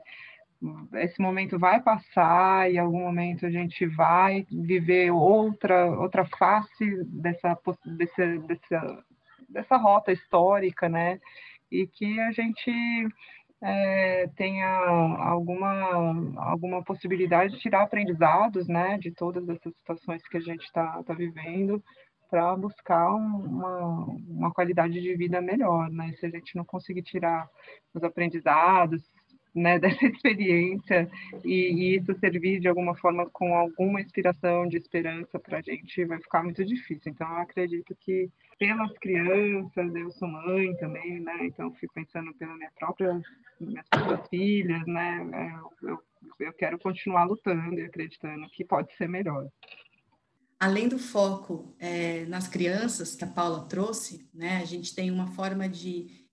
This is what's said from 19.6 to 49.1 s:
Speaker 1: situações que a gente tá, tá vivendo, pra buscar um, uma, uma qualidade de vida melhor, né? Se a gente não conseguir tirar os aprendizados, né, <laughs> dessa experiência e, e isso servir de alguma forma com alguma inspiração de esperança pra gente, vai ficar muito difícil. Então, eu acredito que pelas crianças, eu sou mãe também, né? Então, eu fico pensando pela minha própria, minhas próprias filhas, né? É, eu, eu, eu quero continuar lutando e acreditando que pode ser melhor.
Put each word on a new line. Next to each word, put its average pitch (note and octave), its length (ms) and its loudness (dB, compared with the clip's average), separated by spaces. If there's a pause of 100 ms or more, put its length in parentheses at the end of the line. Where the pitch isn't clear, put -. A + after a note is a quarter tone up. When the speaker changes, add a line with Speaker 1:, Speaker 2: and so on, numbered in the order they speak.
Speaker 1:
situações E3 540 -10
que - 80 -8
a E3+ 40 -2
gente E3 320 -10
tá, E3 320 -4
tá E3+ 100 -6
vivendo, F3 680 -4 (480)
pra F3 260 2
buscar F#3 580 0
um, G#3+ 240 -2
uma, F3+ 680 -4 (240)
uma E3 240 -2
qualidade F3 480 0
de F3+ 160 -4
vida F3 240 -2
melhor, F3+ 500 0
né? E3 280 -6
Se - 80 -6
a E3+ 40 -6
gente E3+ 260 -12
não E3+ 80 -6
conseguir F3+ 380 -8
tirar E3 460 -4 (460)
os E3 80 -6
aprendizados, E3+ 1000 4 (540)
né, F3 220 6
<laughs> - 20 0
dessa G3+ 260 4
experiência F#3 1040 2 (320)
e, F3+ 300 2
e F#3 240 4
isso F#3+ 240 -2
servir F#3 400 4
de F3+ 80 2
alguma F3 260 2
forma F3 360 2
com F3 260 2
alguma F#3 440 2
inspiração F3 680 0
de E3+ 80 -2
esperança E3+ 640 -4
pra D#3 220 -8
gente, D#3+ 420 -6
vai E3+ 160 -6
ficar E3+ 240 -2
muito F3 200 -4
difícil. G#3 460 -6
Então, D#3+ 160 -8
eu E3 120 -6
acredito F3 600 -6
que F#3 320 -4 (280)
pelas G#3+ 400 -2
crianças, F#3 960 0
eu E3+ 180 -8
sou F3+ 160 -8
mãe F3+ 480 -2
também, E3+ 440 -8
né? E3+ 260 -8
Então, E3+ 200 -10
eu E3+ 80 -10
fico - 200 -14
pensando E3 400 -10
pela E3 200 -14
minha D#3+ 240 -16
própria, F3+ 420 -2 (380)
minhas E3+ 300 -12
próprias - 400 0
filhas, F3+ 580 0
né? F3 460 -6
É, E3 540 -12
eu, - 40 -8
eu, - 80 -8 (480)
eu D#3+ 60 -10
quero G#3+ 260 -4
continuar F#3 460 0
lutando F3 540 -2
e E3 60 -6
acreditando D#3 640 -12
que - 140 -12
pode - 300 -2
ser E3+ 140 -6
melhor. E3 400 -6 (1120)